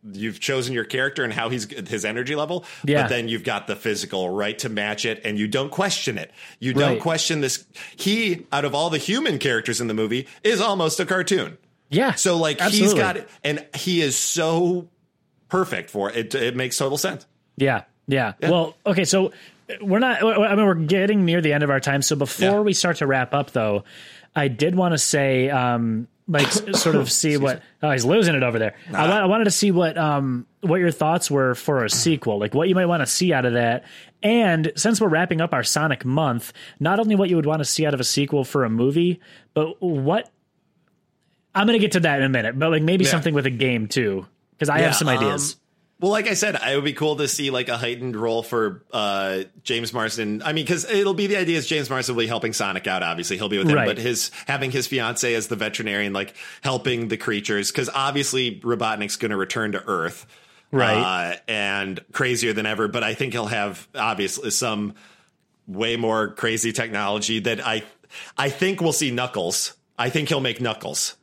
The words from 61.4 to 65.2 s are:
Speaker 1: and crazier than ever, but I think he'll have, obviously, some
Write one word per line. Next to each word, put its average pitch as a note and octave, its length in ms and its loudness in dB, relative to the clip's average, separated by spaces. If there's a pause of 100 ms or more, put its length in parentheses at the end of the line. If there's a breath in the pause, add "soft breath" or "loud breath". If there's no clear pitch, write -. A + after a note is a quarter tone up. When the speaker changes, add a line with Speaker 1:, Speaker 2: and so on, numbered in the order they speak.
Speaker 1:
and G2+ 520 -4 (120)
crazier A#2+ 400 -2
than G#2+ 120 -2
ever, G#2+ 240 -2
but A#2 140 -2
I A2 120 -2
think B2+ 200 -4
he'll A#2 120 -4
have, G#2 480 -4
obviously, G#2+ 560 -2
some G#2 440 -2 (720 soft breath)